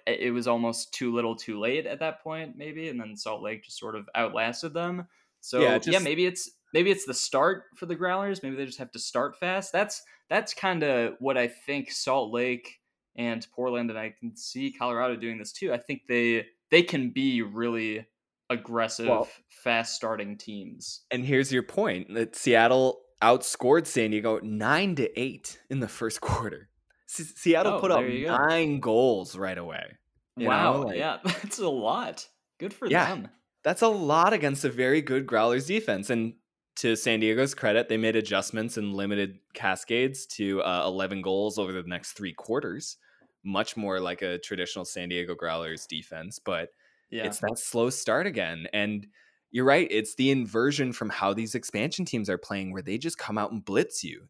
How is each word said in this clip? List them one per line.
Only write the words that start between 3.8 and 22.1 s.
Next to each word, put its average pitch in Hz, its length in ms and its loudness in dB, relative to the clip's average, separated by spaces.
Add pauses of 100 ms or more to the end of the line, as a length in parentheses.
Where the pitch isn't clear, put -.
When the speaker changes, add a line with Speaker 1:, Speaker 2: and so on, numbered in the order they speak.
Speaker 1:
of 104 180 -12
outlasted 117 600 -2
them. 175 340 -6 (320)
So, - 220 0
Speaker 2:
Yeah, 113 240 6
Speaker 1:
yeah, 165 140 4
Speaker 2:
just 180 40 -2
Speaker 1:
maybe 156 220 2
it's, 180 240 -4 (220)
maybe 180 180 4
it's 190 160 2
the 135 80 -6
start 170 500 2 (120)
for - 100 -12
the 170 80 -4
Growlers. 185 480 -2
Maybe 135 140 -6
they 139 100 -4
just 127 120 -12
have 127 140 -12
to 120 60 -14
start 131 400 -2
fast. 190 340 -2
That's, - 300 0 (280)
that's 214 240 0
kinda 147 640 0
what 131 180 0
I 123 120 2
think 139 420 -8
Salt 131 420 0
Lake 123 480 -4 (360)
and 117 360 -4
Portland, 120 380 -2
and 110 80 -6
I 110 200 -6
can 113 180 -10
see 135 360 -6
Colorado 123 440 -2
doing 113 220 -8
this 107 140 -12
too. 180 200 -4
I 120 60 0
think 139 300 -8
they, 117 380 4 (240)
they 170 120 10
can 139 280 0
be 131 320 0
really 110 640 -4 (440)
aggressive, 117 580 -2
Speaker 2:
Well 110 200 2 (200)
Speaker 1:
fast 117 460 -2
starting 104 440 -4
teams. - 720 -14
Speaker 2:
And 123 140 -2
here's 135 280 4
your 127 100 2
point, 113 520 -2